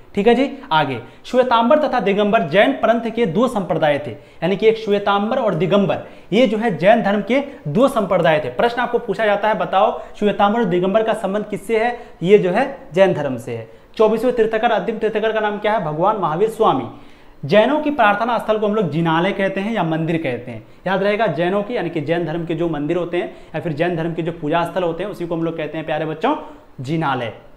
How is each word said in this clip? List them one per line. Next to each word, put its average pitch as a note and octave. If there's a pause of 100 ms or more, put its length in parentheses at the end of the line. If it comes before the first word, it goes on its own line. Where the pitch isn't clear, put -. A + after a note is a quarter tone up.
(160)
ठीक G3+
है A#3
जी, C4+ (220)
आगे C#3 (260)
श्वेतांबर B3
तथा C4
दिगंबर G3+
जैन G3+
पंथ A3+
के A#3
दो G3+
संप्रदाय D#3+
थे, B2
यानी F3+
कि A3
एक A3
श्वेतांबर G3+
और G#3+
दिगंबर, E3+ (300)
ये B3
जो G#3+
है A3
जैन G#3
धर्म G3+
के B3+ (260)
दो G#3+
संप्रदाय F3
थे। B2+
प्रश्न A#3+
आपको A#3
पूछा A3
जाता G#3+
है, G#3+
बताओ F#3 (200)
श्वेतांबर G#3
और A#3
दिगंबर F#3+
का A3
संबंध G3+
किससे A3
है? A#3+ (260)
ये G3
जो F3+
है C4+ (160)
जैन F#3
धर्म C#3
से A2+
है। A2+ (220)
चौबीसवें A3+
तीर्थकर, A3+
अंतिम G#3
तीर्थकर G#3+
का G#3+
नाम G#3
क्या G#3
है? G#3+
भगवान E3
महावीर F3
स्वामी। E3+ (600)
जैनों A3
की D4
प्रार्थना A3+
स्थल G#3+
को G#3
हम G3+
लोग F3+
जिनालय E3
कहते G3
हैं G#3+
या G3+
मंदिर D#3+
कहते B2
हैं, A#2 (220)
याद F#3+
रहेगा। G#3
जैनों F3
की, A#3+
यानी E3+
कि E3
जैन E3
धर्म D#3+
के E3
जो E3+
मंदिर D3+
होते E3+
हैं G3+ (260)
या D#3
फिर D#3+
जैन E3+
धर्म E3
के E3+
जो E3
पूजा E3
स्थल F3+
होते E3
हैं, G#3
उसी E3+
को E3+
हम E3
लोग E3
कहते D#3
हैं D#3
प्यारे D#3
बच्चों D#3+ (460)
जिनालय। C3 (240)